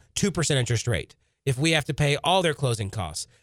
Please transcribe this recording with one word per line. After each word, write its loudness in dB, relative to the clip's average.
two 2
percent 0
interest 0
rate, -4
if 0
we 2
have 2
to -4
pay 2
all 4
their 2
closing -2
costs, -8